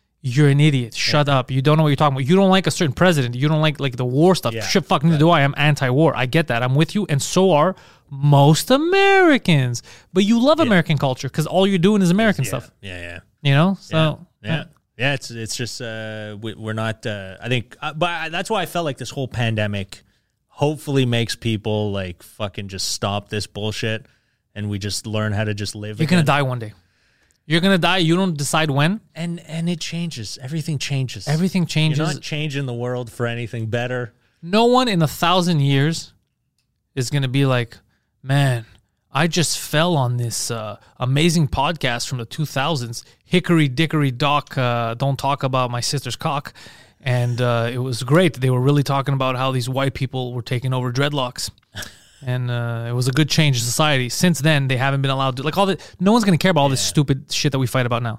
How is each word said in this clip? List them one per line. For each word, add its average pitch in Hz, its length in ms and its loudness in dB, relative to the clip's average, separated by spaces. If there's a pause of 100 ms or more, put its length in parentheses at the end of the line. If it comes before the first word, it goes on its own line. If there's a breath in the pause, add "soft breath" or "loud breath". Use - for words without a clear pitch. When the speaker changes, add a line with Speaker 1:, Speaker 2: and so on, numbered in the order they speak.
(240 soft breath)
Speaker 1:
Yeah. 131 100 -4
Speaker 2:
You're 143 160 6
an 139 100 4
idiot. 135 340 2
Shut 147 340 0
Speaker 1:
Yeah. 143 100 2
Speaker 2:
up. 127 140 -2
You 131 100 0
don't 151 160 4
know 160 60 4
what 151 60 4
you're 143 60 2
talking 143 220 2
about. 131 100 -4
You 175 80 4
don't 196 140 6
like 190 180 4
a 156 40 0
certain 147 220 0
president. 143 420 2
You 131 120 0
don't 156 140 2
like, 156 180 0
like, 131 160 -4
the 127 100 -4
war 156 300 4
stuff. 113 180 -2
Speaker 1:
Yeah. 110 140 -6
Speaker 2:
Shit, 185 180 0
fuck, 147 200 0
neither 165 80 4
Speaker 1:
Right. 147 60 2
Speaker 2:
do 156 100 6
I. 165 120 6
I'm 143 140 2
anti-war. 147 600 2
I 127 80 0
get 160 220 0
that. 117 160 0
I'm 127 120 0
with 156 200 0
you. 208 120 -2
And 139 140 0
so 185 300 2
are 165 260 2 (320 soft breath)
most 143 640 6
Americans. 311 1120 4 (300 loud breath)
But 196 120 2
you 233 140 4
love 302 200 4
Speaker 1:
Yeah. 320 60 2
Speaker 2:
American 170 320 2
culture 131 320 -2
'cause - 160 -4
all 185 220 2
you're 196 120 2
doing 202 220 4
is 175 100 4
American 202 320 2
Speaker 1:
Yeah. - 60 -6
Speaker 2:
stuff. - 220 -8 (100)
Speaker 1:
Yeah, 92 180 -14
yeah. 87 200 -14 (220)
Speaker 2:
You 143 120 2
know? 180 260 4
So, - 160 -8 (480)
Speaker 1:
Yeah. 107 60 -6
Yeah. 160 80 0
Speaker 2:
yeah. 143 60 -6 (340)
Speaker 1:
Yeah, 135 160 0
it's, - 160 -8
it's 113 280 -8
just, - 240 -8
uh, 110 600 -10
we, 110 120 -8
we're 110 180 -8
not, 110 340 -4
uh, 98 380 -8
I 120 60 -6
think, 123 320 -4
uh, 151 120 -8
but 170 160 -2
I, 160 200 -6
that's 180 200 -6
why 214 120 -2
I 165 40 -4
felt 170 200 -4
like 139 120 -6
this 123 120 -12
whole 135 180 -6
pandemic 107 760 -4 (440)
hopefully 143 580 -2
makes 117 300 -2
people, 107 560 -2
like, 95 320 -8
fucking 104 460 -10
just 95 240 -8
stop 101 340 -4
this 107 180 -6
bullshit 110 600 -6 (500)
and 104 140 -6
we 101 100 -4
just 101 260 -8
learn 107 280 -2
how 104 100 -2
to 107 100 -4
just 101 220 -8
live 104 240 -10
Speaker 2:
You're 160 80 0
gonna 175 140 4
Speaker 1:
again. 143 60 0 (100)
Speaker 2:
die 147 60 2
one 123 160 -4
day. 107 120 -12 (720)
You're 156 140 0
gonna 190 180 4
die. 175 200 2
You 165 180 2
don't 180 220 0
decide 156 340 0
when. 156 300 2 (120)
Speaker 1:
And, 170 280 -8
and 165 280 -4
it 175 120 -4
changes. 165 600 -8
Everything 147 380 -6
changes. 131 480 -6
Speaker 2:
Everything 180 360 0
Speaker 1:
You're - 40 -2
Speaker 2:
changes. 156 320 0 (140)
Speaker 1:
not - 80 -12
changing 147 440 -6
the 123 80 -6
world 123 380 -6
for 120 160 -4
anything 117 380 -6
better. 120 480 -4 (280)
Speaker 2:
No 196 240 0
one 247 220 4
in 180 140 2
a 151 80 4
thousand 175 500 2
years 139 540 0 (840)
is 123 140 -4
gonna 139 180 0
be 139 180 2
like, 123 320 0 (460)
"Man, 131 420 0 (460)
I 156 160 2
just 165 320 0
fell 165 380 0
on 123 200 0
this, 117 340 -4
uh, 107 260 -8 (220 soft breath)
amazing 147 500 2
podcast 135 580 -2
from 127 100 -8
the 117 80 -8
two 151 200 -6
thousands, 135 580 -4 (200 soft breath)
Hickory 165 440 2
Dickory 143 440 0
Dock, 143 460 -2
uh, 120 380 -2
Don't 139 220 -2
Talk 139 260 -2
About 127 280 0
My 120 100 -6
Sister's 131 340 -6
Cock." 147 380 -6 (480 loud breath)
And, 123 400 -2
uh, 117 300 0
it 127 80 -8
was 127 240 -4
great. 151 380 2
They 131 80 2
were 127 120 2
really 143 220 4
talking 139 300 -2
about 131 220 0
how 131 160 -2
these 127 180 -2
white 135 240 -2
people 127 400 -6
were 123 80 -8
taking 127 320 -4
over 127 180 -2
dreadlocks. 135 580 -4 (240)
Speaker 1:
<laughs> - 160 -14 (380 loud breath)
Speaker 2:
And, 127 220 -2
uh, 117 400 -4
it 120 40 -6
was 123 140 0
a 131 40 0
good 147 180 0
change 147 280 2
in 117 40 -2
society. 127 480 0
Since 175 300 2
then, 139 280 2
they 131 100 0
haven't 139 260 0
been 135 80 0
allowed 135 260 -2
to, 131 60 -6
like, 151 160 -4
all 196 80 2
the, 196 100 0 (220 loud breath)
no 190 120 4
one's 233 120 4
gonna 185 160 4
care 190 100 2
about 156 120 4
all 139 80 4
this 135 120 -2
Speaker 1:
Yeah. - 80 -2
Speaker 2:
stupid 139 420 0
shit - 200 -2
that 135 80 -2
we 127 80 0
fight 127 180 0
about 117 160 -2
now. 113 180 -6